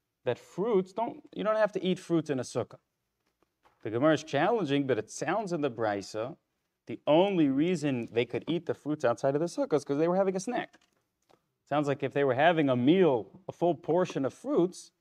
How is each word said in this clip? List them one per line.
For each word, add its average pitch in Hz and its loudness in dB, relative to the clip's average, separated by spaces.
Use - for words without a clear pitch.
that 123 -2
fruits 190 -2
don't, - -6
you 185 -6
don't 214 0
have 214 2
to - -6
eat 180 0
fruits 165 -2
in 131 -2
a 120 -6
Sukkah. - -6
The 113 -10
Gemara 135 2
is - -2
challenging, 143 0
but 120 2
it - -6
sounds 185 -4
in 160 -4
the 139 -2
Brisa, 110 -4
the 117 -10
only 165 4
reason 143 0
they 120 0
could 117 -6
eat 170 -4
the - -4
fruits 151 -4
outside 135 0
of 147 -2
the 170 0
Sukkah 269 -4
is 139 0
'cause 143 -4
they 160 2
were 180 0
having 190 0
a 190 -4
snack. - -8
Sounds 147 0
like 139 -2
if 127 -4
they 143 2
were 131 2
having 156 4
a 127 2
meal, 135 2
a - -10
full 170 0
portion 160 -2
of 123 -4
fruits, 196 -2